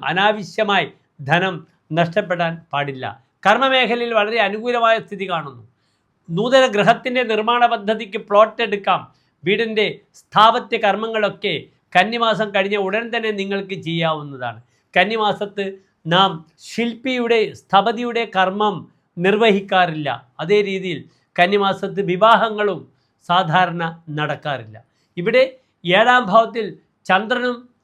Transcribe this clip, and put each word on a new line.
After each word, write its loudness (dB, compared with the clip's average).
അനാവശ്യമായി 0
ധനം 2
നഷ്ടപ്പെടാൻ -2
പാടില്ല. -6
കർമ്മമേഖലയിൽ 2
വളരെ 0
അനുകൂലമായ 0
സ്ഥിതി -10
കാണുന്നു. -8
നൂതന 2
ഗൃഹത്തിൻ്റെ 2
നിർമ്മാണ 0
പദ്ധതിക്ക് -4
പ്ലോട്ട് 4
എടുക്കാം. 0
വീടിൻ്റെ 0
സ്ഥാപത്യ 2
കർമ്മങ്ങളൊക്കെ 0
കന്നിമാസം 2
കഴിഞ്ഞ 0
ഉടൻ -2
തന്നെ -2
നിങ്ങൾക്ക് -6
ചെയ്യാവുന്നതാണ്. -4
കന്നിമാസത്ത് 0
നാം 4
ശില്പിയുടെ, -2
സ്ഥപതിയുടെ 0
കർമ്മം 0
നിർവഹിക്കാറില്ല. 2
അതേ 2
രീതിയിൽ -6
കന്നിമാസത്ത് 0
വിവാഹങ്ങളും 2
സാധാരണ 2
നടക്കാറില്ല. -6
ഇവിടെ 2
ഏഴാം 4
ഭാവത്തിൽ 2
ചന്ദ്രനും 0